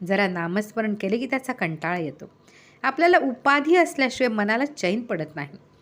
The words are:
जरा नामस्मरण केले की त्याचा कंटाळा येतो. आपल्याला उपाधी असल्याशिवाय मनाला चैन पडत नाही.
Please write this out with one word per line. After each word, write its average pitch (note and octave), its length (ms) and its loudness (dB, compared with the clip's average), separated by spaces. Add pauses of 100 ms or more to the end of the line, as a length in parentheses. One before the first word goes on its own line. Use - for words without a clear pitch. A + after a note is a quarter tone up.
जरा G3 220 2
नामस्मरण G3+ 680 -2
केले G3+ 240 -2
की C4 80 -6
त्याचा C4 260 -4
कंटाळा E3+ 460 -4
येतो. D3+ 320 -8 (520)
आपल्याला D#4+ 360 4
उपाधी C#4+ 580 2
असल्याशिवाय B3+ 600 2
मनाला G#3+ 280 0
चैन A#3 380 -2
पडत E3 340 -6
नाही. C#3 220 -10 (240)